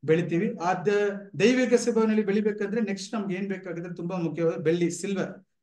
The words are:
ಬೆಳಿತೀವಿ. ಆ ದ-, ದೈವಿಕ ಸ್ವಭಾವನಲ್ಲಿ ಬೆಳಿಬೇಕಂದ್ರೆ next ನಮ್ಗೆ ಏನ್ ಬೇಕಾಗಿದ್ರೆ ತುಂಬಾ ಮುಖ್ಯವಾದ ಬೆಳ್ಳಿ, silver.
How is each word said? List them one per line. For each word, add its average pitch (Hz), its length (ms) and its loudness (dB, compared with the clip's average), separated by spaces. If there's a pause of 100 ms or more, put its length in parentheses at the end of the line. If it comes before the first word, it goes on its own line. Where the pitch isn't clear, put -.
ಬೆಳಿತೀವಿ. 170 520 2
ಆ 175 180 0
ದ-, 202 680 0
ದೈವಿಕ 247 340 4
ಸ್ವಭಾವನಲ್ಲಿ 220 520 4
ಬೆಳಿಬೇಕಂದ್ರೆ 208 560 0
next 196 320 -4
ನಮ್ಗೆ 196 220 -4
ಏನ್ 196 140 -4
ಬೇಕಾಗಿದ್ರೆ 175 460 -8
ತುಂಬಾ 175 220 -6
ಮುಖ್ಯವಾದ 165 380 0
ಬೆಳ್ಳಿ, 170 360 2
silver. - 540 -6 (180)